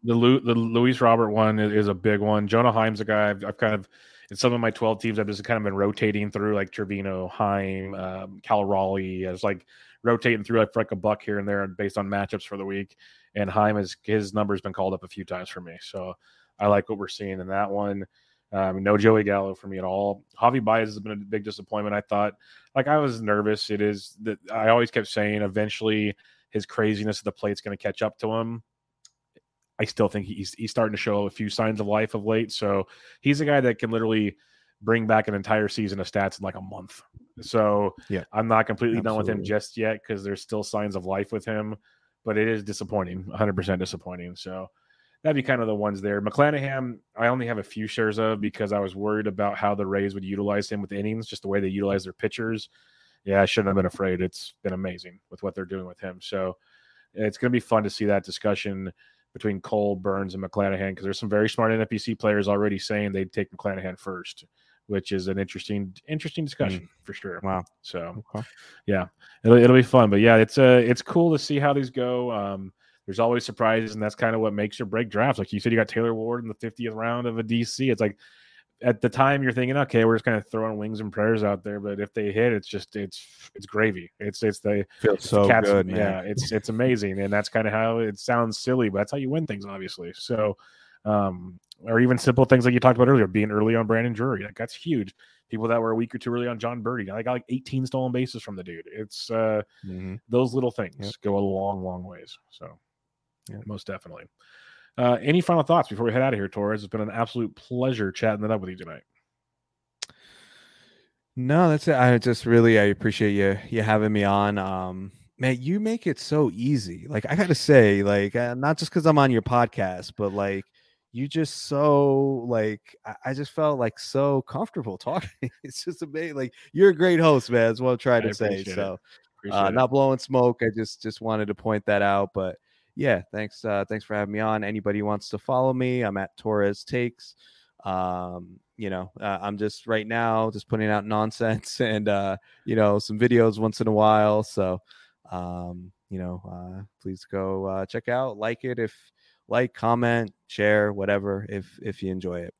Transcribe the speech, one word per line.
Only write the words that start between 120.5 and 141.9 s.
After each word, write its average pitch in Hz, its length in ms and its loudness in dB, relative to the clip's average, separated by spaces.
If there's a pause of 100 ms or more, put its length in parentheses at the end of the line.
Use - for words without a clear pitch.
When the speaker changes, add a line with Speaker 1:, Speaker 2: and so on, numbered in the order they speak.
Speaker 2:
you 131 160 -6
just 156 400 -4
so, 139 800 4
like, 107 480 -2 (100)
I, 110 100 -12 (100)
I 131 80 -4
just 139 180 -8
felt, 151 280 0
like, 117 200 -2
so 139 440 0
comfortable 127 540 -8
<laughs> 151 340 -6
talking. - 180 -8 (140)
It's 135 220 -14
just 175 160 -8
amazing. 156 340 -8
Like, 131 180 -6 (200)
you're 190 160 8
a 180 60 4
great 170 240 6
host, 151 300 6
man, 117 220 6
is 113 100 -2
what 127 100 2
I'm 123 60 2
trying 120 280 4
Speaker 1:
I - 20 2
Speaker 2:
to 104 60 0
say. 107 120 -2
Speaker 1:
appreciate 98 280 -2
it. - 20 -6
Speaker 2:
So, 95 240 -6 (380)
Speaker 1:
Appreciate 101 220 -4
Speaker 2:
uh, 98 100 4
Speaker 1:
it. 104 40 -2
Speaker 2:
not 123 180 4
blowing 135 280 4
smoke. 123 420 2
I 120 140 0
just, 113 260 -6
just 110 200 -8
wanted 110 260 -2
to 101 80 -4
point 107 300 -2
that 101 160 2
out. 101 320 2
But 92 240 -4 (380)
yeah, 117 260 0 (100)
thanks. 107 320 -10
Uh, 101 240 -2
thanks 107 160 -6
for - 100 -8
having 104 200 -4
me 107 80 -4
on. 107 240 0
Anybody 104 360 -2
wants 104 280 -4
to 104 80 -8
follow 131 360 0
me, 127 280 0
I'm 98 160 -2
at 95 180 -6
Torres 101 480 -2
Takes. 120 520 -6 (500)
Um, 90 760 -6 (160)
you 107 140 -8
know, 92 200 -6 (120)
uh, 98 200 -4
I'm 101 160 -6
just 104 300 -6
right 110 180 0
now 113 460 0
just 107 160 -12
putting 110 220 0
out 104 160 0
nonsense 110 760 -2
<laughs> - 0 -
and, 107 280 0